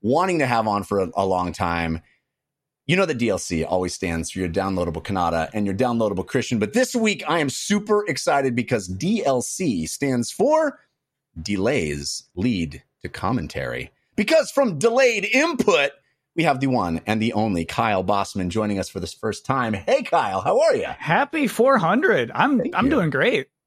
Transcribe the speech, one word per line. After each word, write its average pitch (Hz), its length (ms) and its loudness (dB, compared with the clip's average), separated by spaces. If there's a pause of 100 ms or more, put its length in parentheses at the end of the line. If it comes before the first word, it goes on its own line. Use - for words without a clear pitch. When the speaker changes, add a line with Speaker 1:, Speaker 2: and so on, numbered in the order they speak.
Speaker 1:
wanting 165 380 2
to 131 80 2
have 113 200 2
on 101 140 2
for 98 200 0
a, 87 140 -2
a 98 80 0
long 90 300 0
time. 85 480 -2 (840)
You 160 80 2
know 190 100 4
that 143 140 -4
D 117 100 2
L 92 80 2
C 82 260 -2
always 92 300 0
stands 82 380 -4
for 92 80 -8
your 92 100 -2
downloadable 87 540 -2
Kanata 85 500 -2
and 104 140 -2
your 98 80 -2
downloadable 110 500 0
Christian. 120 320 -2
But 104 160 -2
this 254 220 2
week, 220 320 0
I 160 100 0
am 143 140 0
super 208 560 0
excited 139 480 0
because 110 320 -2
D 110 360 -2
L 131 200 2
C 104 420 -2
stands 127 460 -2
for 294 480 2 (600)
Delays 92 840 -2 (100)
Lead 90 480 -2 (220)
to - 40 -12
Commentary. 65 840 -6 (240)
Because 277 340 2
from 214 300 0
Delayed 233 460 2
Input, 220 680 2 (440)
we 165 60 0
have 143 180 2
the 139 60 0
one 92 400 2
and 107 160 0
the 113 120 0
only 101 320 2
Kyle 107 380 0
Bossman 98 460 0
joining 104 300 -2
us 92 100 -4
for 98 100 -10
this 87 140 -8
first - 320 -6
time. 120 300 0
Hey, 233 260 0
Kyle, 104 400 0
how 180 180 2
are 311 160 4
ya? 95 220 -4
Speaker 2:
Happy 269 480 0
four 254 320 4
hundred. 180 560 2
I'm, 262 240 2
Speaker 1:
Thank 302 180 -2
Speaker 2:
I'm 220 100 2
Speaker 1:
you. 277 60 2
Speaker 2:
doing 180 200 2
great. 165 380 0 (180)